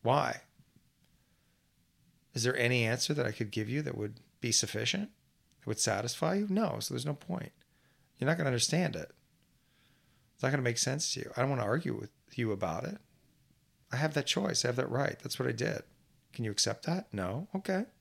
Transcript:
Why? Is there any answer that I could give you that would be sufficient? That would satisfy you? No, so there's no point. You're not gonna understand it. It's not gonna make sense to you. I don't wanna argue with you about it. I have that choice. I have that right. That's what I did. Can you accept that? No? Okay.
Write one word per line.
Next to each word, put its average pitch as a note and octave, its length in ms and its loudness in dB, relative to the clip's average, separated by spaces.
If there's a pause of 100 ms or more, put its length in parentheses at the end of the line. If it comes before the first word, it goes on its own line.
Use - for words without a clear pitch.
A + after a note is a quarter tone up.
Why? B2+ 380 2 (1900)
Is A#2 80 0
there B2 140 2
any A#2+ 280 4
answer A#2+ 300 2
that C#3+ 100 0
I A2+ 60 0
could G#2+ 220 -4
give G#2+ 160 -2
you C3+ 140 -2
that D3 140 -4
would G#2+ 220 -6 (220)
be A#2+ 100 -2
sufficient? A#2 640 0 (480)
That - 80 -12
would A2 100 -2
satisfy A#2+ 560 0
you? G#3 160 0
No, F#3+ 300 2
so - 120 -4
there's B2+ 140 -4
no D3 80 -2
point. - 380 -6 (640)
You're B2 100 0
not E3 80 4
gonna D#3+ 120 2
understand C3 480 2
it. - 180 -10 (1200)
It's - 80 -8
not B2+ 80 4
gonna C#3 140 2
make A#2+ 140 2
sense C#3 360 0
to - 60 -6
you. - 160 -8
I A#2+ 40 0
don't C3+ 100 2
wanna C3 120 2
argue A#2+ 320 0
with - 160 -8 (260)
you A2+ 140 0
about F#2+ 320 -2
it. G3+ 180 -6 (920)
I B2 40 -2
have D3 180 0
that C#3 120 0
choice. F#3+ 380 2
I B2 40 2
have B2 80 2
that B2+ 140 0
right. C#3 300 0
That's - 180 -8
what B2+ 100 0
I B2 40 0
did. A#2 320 -2 (480)
Can A#2 120 -4
you A2 60 -2
accept - 360 0
that? F3 280 -4
No? G2+ 400 -2
Okay. F#3+ 320 -2 (140)